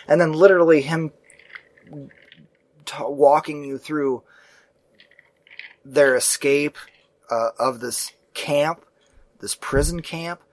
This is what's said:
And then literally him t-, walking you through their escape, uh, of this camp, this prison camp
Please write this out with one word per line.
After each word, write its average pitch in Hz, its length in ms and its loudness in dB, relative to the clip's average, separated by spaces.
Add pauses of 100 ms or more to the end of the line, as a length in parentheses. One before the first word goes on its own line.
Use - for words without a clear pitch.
And 156 100 2
then 160 140 2
literally 170 480 6
him 160 320 -6 (1700)
t-, - 160 -16
walking 147 640 2
you 139 140 -12
through 139 460 -4 (1600)
their 135 320 4
escape, 143 580 -2 (560)
uh, 117 260 -2
of 123 220 -4
this 117 320 -8 (220)
camp, 151 500 -4 (560)
this - 160 -10
prison 160 460 -4
camp 170 400 -12 (120)